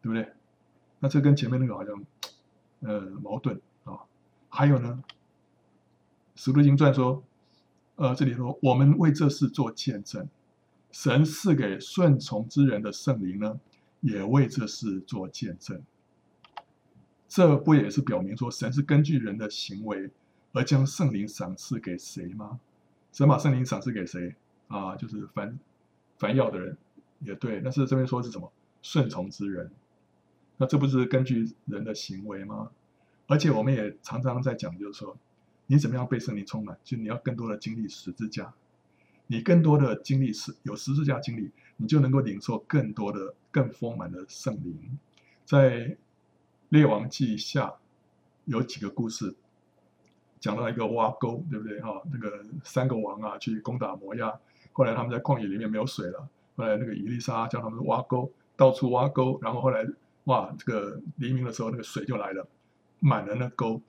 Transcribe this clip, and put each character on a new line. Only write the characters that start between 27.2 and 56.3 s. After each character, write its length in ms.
也 140
对。 260
但 100
是 160
这 80
边 140
说 140
是 80
什 80
么？ 120
顺 300
从 180
之 220
人。 200
那 80
这 140
不 80
是 200
根 180
据 260
人 160
的 100
行 360
为 160
吗？ 260
而 100
且 140
我 100
们 140
也 300
常 180
常 180
在 140
讲， 240
就 140
是 80
说， 160
你 100
怎 140
么 60
样 100
被 100
圣 200
灵 100
充 180
满， 200
就 120
你 100
要 100
更 180
多 140
的 80
经 260
历 60
十 240
字 160
架。 260
你 140
更 200
多 160
的 200
经 240
历 120
十-， 300
有 140
十 180
字 100
架 140
经 180
历， 140
你 120
就 100
能 100
够 120
领 200
受 280
更 240
多 180
的、 240
更 220
丰 260
满 140
的 160
圣 340
灵。 340
在。 520
《列 180
王 240
记 260
下》 380
有 180
几 180
个 80
故 200
事， 260
讲 180
到 140
一 20
个 140
挖 240
沟， 400
对 80
不 80
对？ 140
哈， 200
那 60
个 260
三 240
个 100
王 240
啊， 180
去 200
攻 180
打 200
摩 180
押， 180
后 120
来 100
他 80
们 80
在 100
旷 200
野 60
里 120
面 100
没 80
有 80
水 260
了， 180